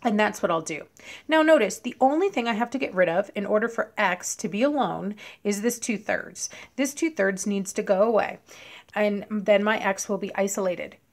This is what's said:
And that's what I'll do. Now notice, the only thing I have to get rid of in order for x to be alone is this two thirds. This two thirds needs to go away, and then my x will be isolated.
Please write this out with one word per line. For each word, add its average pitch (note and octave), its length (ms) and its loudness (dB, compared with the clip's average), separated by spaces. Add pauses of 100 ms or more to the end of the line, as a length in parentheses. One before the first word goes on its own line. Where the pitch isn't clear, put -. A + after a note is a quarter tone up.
And G#3 180 2
that's G#3 220 0
what F#3 80 0
I'll E3 100 0
do. D#3 220 -8 (440)
Now D#4 140 4
notice, D4+ 380 6
the - 200 -8
only D#4 300 4
thing A#3+ 180 -2
I A#3 60 0
have A#3+ 180 -2
to C4 80 -4
get - 160 -4
rid F3+ 140 6
of F3 260 0
in G3+ 120 -4
order G#3+ 220 2
for - 280 -6
x F#3 400 0
to G#3 120 -6
be G3+ 140 -2
alone G#3 520 0 (280)
is G3+ 200 -2
this A#3 160 0
two G#3+ 180 -4
thirds. - 540 -6 (240)
This C4+ 180 -2
two E4 180 -2
thirds G3 360 -2
needs G3 260 -2
to G#3+ 100 -2
go G3 200 2
away, A3 360 2 (560)
and G#3 360 0
then G#3 340 2
my G#3+ 140 2
x G3 320 -4
will G3 80 -2
be F#3 160 -8
isolated. F#3+ 640 -2 (160)